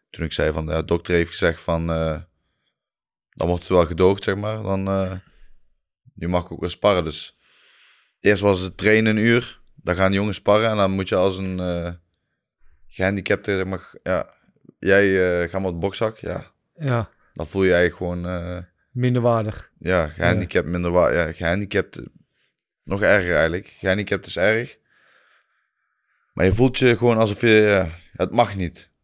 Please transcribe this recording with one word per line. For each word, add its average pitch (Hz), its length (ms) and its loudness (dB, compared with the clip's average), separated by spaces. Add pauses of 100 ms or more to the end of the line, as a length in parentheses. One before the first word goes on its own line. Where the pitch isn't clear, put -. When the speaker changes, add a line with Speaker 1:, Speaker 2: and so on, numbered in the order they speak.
(100)
Speaker 1:
Toen - 140 -8
ik 78 80 -6
zei 78 200 0
van, 78 140 -6
"Ja, 80 140 -4
de 80 60 -4
dokter 87 280 -2
heeft 85 160 0
gezegd 82 320 -2
van, 85 280 -4
eh, 80 280 -4 (1120)
dan - 180 -6
wordt 87 140 -2
het - 100 -6
wel 90 140 4
gedoogd, 90 380 2
zeg 98 120 -2
maar. 107 260 -6
Dan, 95 260 -4
eh, 95 240 -2 (1000)
nu 85 140 -8
mag 87 160 0
ik - 80 -16
ook 78 80 -12
weer 85 100 -4
sparren." 95 340 2
Dus - 340 -12 (840)
eerst 98 220 2
was 101 180 4
het 92 160 -8
trainen 107 400 2
een 107 60 0
uur. 117 380 0 (140)
Dan 90 220 -4
gaan 95 140 2
die 98 80 0
jongens 101 180 -2
sparren 107 340 2
en 107 60 -2
dan 98 140 2
moet 95 180 -4
je 104 80 0
als 92 220 2
een, 92 220 -6
eh, 87 320 -6 (960)
gehandicapte, 98 680 -2
zeg 95 80 -2
maar, 92 260 -10 (120)
ja, - 320 -4 (440)
jij, 95 640 2
eh, 82 80 -4
gaat 95 100 -6
maar 95 80 -4
op 87 60 -6
het 85 60 -8
bokzak, 104 380 -4
ja. - 320 -10 (240)
Speaker 2:
Ja. 123 360 -4 (220)
Speaker 1:
Dan 80 140 -10
voel 95 180 -2
je 92 100 4
eigenlijk 87 220 2
gewoon, 87 300 -6
eh, 90 320 -8 (320)
Speaker 2:
Minderwaardig. 120 880 -2
Speaker 1:
ja, 87 300 0
gehandicapt, 87 560 -2
Speaker 2:
Ja. - 60 -8
Speaker 1:
minderwa-, 87 420 2
ja, 80 200 -2
gehandicapt, 95 640 -4
eh, - 80 -14 (800)
nog 98 200 -6
erger 92 300 4
eigenlijk. 82 340 0 (120)
Gehandicapt 98 480 -2
is - 100 -12
erg. 110 420 0 (1500)
Maar - 120 -2
je 95 100 4
voelt 131 240 2
je 120 180 4
gewoon 120 220 2
alsof 104 220 0
je, 120 80 2
ja, 104 400 6 (240)
het 95 180 -2
mag 107 260 0
niet. - 340 -8 (140)